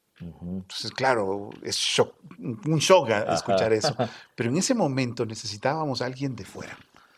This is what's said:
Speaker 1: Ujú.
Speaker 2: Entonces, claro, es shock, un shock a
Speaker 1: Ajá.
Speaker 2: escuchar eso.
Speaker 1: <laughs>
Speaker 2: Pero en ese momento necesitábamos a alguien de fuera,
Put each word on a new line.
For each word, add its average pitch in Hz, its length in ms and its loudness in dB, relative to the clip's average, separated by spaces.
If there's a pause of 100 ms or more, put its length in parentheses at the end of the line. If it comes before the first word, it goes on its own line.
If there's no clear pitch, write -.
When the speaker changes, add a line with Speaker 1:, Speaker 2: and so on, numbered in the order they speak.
(220)
Speaker 1:
Ujú. 87 380 -10
Speaker 2:
Entonces, 98 320 -10
claro, 104 580 0 (120)
es - 140 -6
shock, - 400 2 (240)
un 147 400 -2
shock 165 300 8
a 104 140 4
Speaker 1:
Ajá. - 100 0
Speaker 2:
escuchar 101 400 2
eso. 110 220 2
Speaker 1:
<laughs> - 400 -6
Speaker 2:
Pero 117 140 0
en 135 80 2
ese 190 160 2
momento 127 520 0
necesitábamos 117 760 -4
a 123 40 -2
alguien 131 300 -6
de 98 100 -12
fuera, - 320 -14 (400)